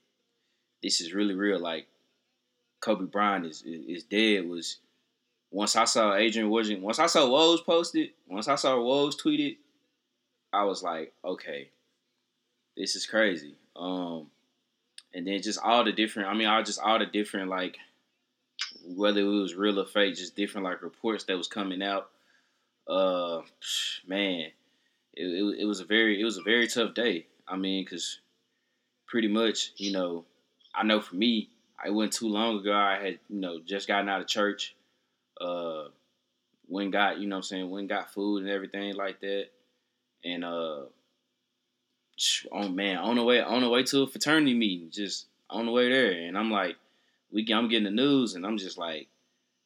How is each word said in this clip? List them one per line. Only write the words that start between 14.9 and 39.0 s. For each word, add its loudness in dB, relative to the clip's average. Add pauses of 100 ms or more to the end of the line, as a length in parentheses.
and -8
then -2
just -4
all 6
the 2
different, -2
I -2
mean, 0
all, 4
just -6
all 4
the 2
different, -2
like, -4 (1080)
whether 2
it 4
was 0
real 0
or -2
fake, 0
just -12
different, -4
like, -6
reports -6
that -2
was -6
coming -6
out. -2 (800)
Uh, 2 (680)
man, -2 (600)
it, -8
it, -2
it -2
was -2
a -12
very, 4
it 0
was -2
a -10
very 2
tough -2
day. -2 (200)
I -6
mean, -2
'cause -10 (880)
pretty 0
much, 0
you -4
know, -2 (480)
I -2
know 4
for -14
me, 2 (360)
it -2
wasn't 0
too -2
long 0
ago 0
I 2
had, -6 (100)
you -6
know, -6
just -6
gotten 0
out 0
of -10
church. -2 (640)
Uh, -6 (800)
went -4
and -4
got, 2
you -6
know -4
what -4
I'm -10
saying, -6
went -8
and -8
got -6
food -2
and -6
everything -4
like -6